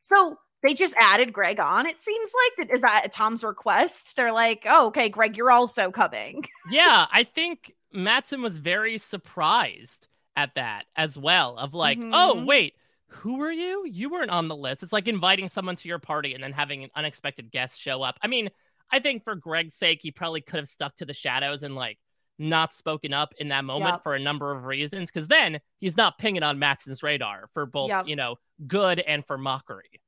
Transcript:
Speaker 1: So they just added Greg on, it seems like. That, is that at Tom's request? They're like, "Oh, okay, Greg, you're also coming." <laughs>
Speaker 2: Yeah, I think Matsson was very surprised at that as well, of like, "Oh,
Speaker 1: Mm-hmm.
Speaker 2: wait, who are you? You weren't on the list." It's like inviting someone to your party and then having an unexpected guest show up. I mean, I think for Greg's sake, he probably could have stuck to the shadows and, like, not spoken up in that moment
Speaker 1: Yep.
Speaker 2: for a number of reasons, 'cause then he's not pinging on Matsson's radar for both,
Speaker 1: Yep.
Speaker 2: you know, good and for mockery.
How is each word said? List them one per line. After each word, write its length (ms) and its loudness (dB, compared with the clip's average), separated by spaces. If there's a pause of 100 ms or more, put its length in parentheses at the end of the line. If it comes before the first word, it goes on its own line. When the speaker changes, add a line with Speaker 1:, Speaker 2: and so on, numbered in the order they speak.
Speaker 1:
So 340 4 (260)
they 120 4
just 260 0
added 320 6
Greg 280 -2
on, 260 2
it 160 -8
seems 300 -4 (260)
like. 100 -4
That, 60 2
is 80 2
that 240 4
at 60 -6
Tom's 300 -2
request? 760 0
They're 160 2
like, 360 2
"Oh, 200 8
okay, 200 2
Greg, 280 2
you're 140 4
also 400 4
coming." 600 -2
<laughs> 200 -18
Speaker 2:
Yeah, 420 6
I 120 6
think 480 -6 (200)
Matsson 500 -2
was 140 -4
very 420 -2
surprised 1080 -2 (260)
at 220 -2
that 300 -6 (100)
as 200 -2
well, 400 2
of 180 -8
like, 260 2
"Oh, 360 4
Speaker 1:
Mm-hmm. 100 -6
Speaker 2:
wait, 280 2 (340)
who 340 -8
are 100 -4
you? 340 -6
You 220 -8
weren't 240 -6
on 160 -2
the 80 -4
list." 260 -2
It's 100 -10
like 140 0
inviting 420 2
someone 280 -6
to 120 -16
your 120 -6
party 340 -6
and 80 -14
then 100 -10
having 300 -6
an 140 -18
unexpected 560 -8
guest 260 -6
show 240 -6
up. 200 -4
I 40 -2
mean, 240 -4 (400)
I 80 0
think 240 -2
for 140 -8
Greg's 400 -6
sake, 260 0
he 80 -10
probably 300 -8
could 180 -12
have 100 -10
stuck 280 -10
to 80 -12
the 100 -14
shadows 480 -4
and, 140 -10
like, 220 -8 (400)
not 340 0
spoken 400 -8
up 260 -4
in 100 -10
that 160 -2
moment 320 -2
Speaker 1:
Yep. 60 -12
Speaker 2:
for 140 -4
a 40 -2
number 300 -4
of 140 -8
reasons, 480 -6
'cause 160 -6
then 320 4 (180)
he's 180 -4
not 220 2
pinging 240 -2
on 160 0
Matsson's 460 -2
radar 500 -4
for 120 -4
both, 240 -4
Speaker 1:
Yep. 180 -2
Speaker 2:
you 80 -6
know, 200 -4 (300)
good 320 2
and 260 -2
for 140 -8
mockery. 680 -8